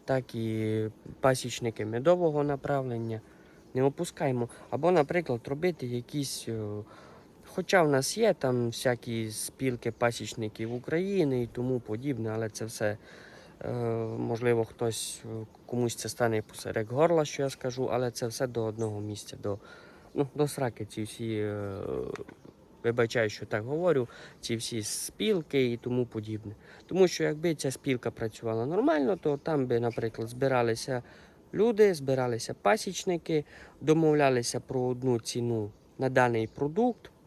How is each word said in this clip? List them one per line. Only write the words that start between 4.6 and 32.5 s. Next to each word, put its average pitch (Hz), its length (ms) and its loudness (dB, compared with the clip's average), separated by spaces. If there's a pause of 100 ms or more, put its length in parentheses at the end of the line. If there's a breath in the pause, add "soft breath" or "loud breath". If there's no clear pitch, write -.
Або, 147 200 2
наприклад, 160 580 2
робити 151 380 -2
якісь, 123 600 -6
е, 113 140 -4 (840 loud breath)
хоча 185 360 4
в 156 60 6
нас 135 300 2
є 214 160 4
там 123 320 2
всякі 117 640 -2
спілки 120 600 -4
пасічників 113 840 -4
України 156 680 0
і 120 40 -2
тому 123 340 -2
подібне, 113 540 -4
але 110 140 -4
це 110 160 -8
все, 107 320 -4 (680 loud breath)
е, - 80 -4 (460)
можливо, 120 460 2
хтось, - 600 -4
е, 113 220 -8 (200)
комусь 120 280 0
це - 140 -6
стане 110 340 0
поперек 107 480 -6
горла, 156 340 4
що - 180 -4
я 135 80 0
скажу, 127 420 -4
але 123 180 0
це 120 160 -6
все 117 200 -4
до 120 180 -4
одного 107 360 -4
місця, 104 420 -8
до, 101 160 -4 (560 loud breath)
ну, 139 200 0
до 147 140 0
сраки 127 360 -4
ці 107 180 -8
всі, 113 320 -6
е, 104 400 -4 (1080)
вибачаю, 117 480 2
що - 160 -10
так 107 180 -2
говорю, 143 440 2 (320 loud breath)
ці 117 160 -2
всі 113 260 -6
спілки 147 920 0
і 120 40 -2
тому 123 300 0
подібне. 107 480 -8 (320 loud breath)
Тому 180 220 6
що 160 160 0
якби 156 300 0
ця 143 160 -2
спілка 127 400 -2
працювала 113 560 -4
нормально, 240 500 2
то 151 200 0
там 143 300 0
би, 120 140 2
наприклад, 117 480 -2
збиралися 123 720 0 (520 loud breath)
люди, 208 400 6
збиралися 131 600 -2